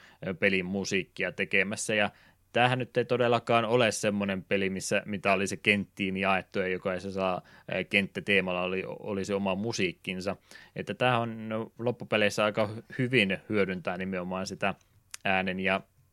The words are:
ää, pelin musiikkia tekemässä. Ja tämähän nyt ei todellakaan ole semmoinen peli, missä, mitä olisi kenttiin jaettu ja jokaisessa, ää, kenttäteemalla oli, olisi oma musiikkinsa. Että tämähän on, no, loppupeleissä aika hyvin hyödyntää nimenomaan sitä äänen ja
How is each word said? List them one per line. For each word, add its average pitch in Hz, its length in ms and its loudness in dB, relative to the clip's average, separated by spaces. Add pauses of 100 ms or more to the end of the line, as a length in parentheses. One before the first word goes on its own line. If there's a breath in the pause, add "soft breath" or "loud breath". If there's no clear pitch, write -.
(260 soft breath)
ää, 95 80 -2
pelin 95 320 2
musiikkia 95 680 -2
tekemässä. 101 600 0
Ja 104 160 2 (420 soft breath)
tämähän 123 260 4
nyt - 180 -6
ei 123 80 2
todellakaan 117 600 2
ole 113 280 4
semmoinen 101 520 -2
peli, 98 260 0
missä, 95 360 -2
mitä 101 260 0
olisi 95 240 0
kenttiin 98 600 0
jaettu 95 420 0
ja 92 100 0
jokaisessa, 92 720 -4 (260 soft breath)
ää, 92 160 -4
kenttäteemalla 92 800 2
oli, 92 240 -2
olisi 98 460 -4
oma 98 220 0
musiikkinsa. 95 800 -4 (400 loud breath)
Että 95 180 -6
tämähän 123 260 2
on, 113 280 -6
no, 110 300 -6
loppupeleissä 107 640 0
aika 104 240 0 (300)
hyvin 117 400 2 (100)
hyödyntää 92 480 0
nimenomaan 92 500 -4
sitä 98 280 -4 (520)
äänen 95 340 0
ja 95 200 2 (320)